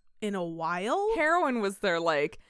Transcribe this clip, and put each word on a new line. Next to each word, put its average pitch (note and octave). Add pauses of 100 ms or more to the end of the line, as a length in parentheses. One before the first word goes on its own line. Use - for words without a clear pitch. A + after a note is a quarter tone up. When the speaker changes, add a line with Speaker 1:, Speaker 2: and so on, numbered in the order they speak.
(220)
Speaker 1:
in G#3
a F3+
while. F3
Speaker 2:
Heroin D4+
was G3
their, E3+
like, D#3+ (120)